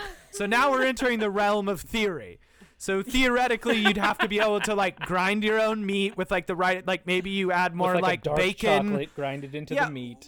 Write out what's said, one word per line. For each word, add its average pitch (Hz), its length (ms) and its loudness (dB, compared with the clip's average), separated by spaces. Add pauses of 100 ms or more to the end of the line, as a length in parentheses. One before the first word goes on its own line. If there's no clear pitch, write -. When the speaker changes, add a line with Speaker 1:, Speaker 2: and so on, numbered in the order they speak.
(300)
Speaker 1:
So 202 160 -6
now 240 260 2
we're 262 140 2
entering 247 340 0
the 214 120 0
realm 208 360 2
of 202 140 -2
theory. 170 580 -4 (380)
So 190 240 -2
theoretically, 247 760 2
you'd 208 200 4
have 202 220 0
to 220 80 2
be 208 120 0
able 208 220 2
to, 208 140 -2
like, 196 240 0
grind 185 440 0
your 214 160 2
own 220 240 0
meat 196 340 0
with, 185 120 -2
like, 185 160 -2
the 185 100 -4
right, 185 300 0
like, 185 220 -2
maybe 185 240 0
you 190 200 0
add 175 200 2
Speaker 2:
With, 170 60 -8
Speaker 1:
more, 180 180 2
Speaker 2:
like, 175 60 2
a 185 40 2
Speaker 1:
like, 180 180 0
Speaker 2:
dark 151 140 0
Speaker 1:
bacon. 185 520 2
Speaker 2:
chocolate 147 260 -4
grinded 139 400 -6
into 151 180 -8
Speaker 1:
Yeah, 277 120 2
Speaker 2:
the 156 60 -6
meat. - 360 -12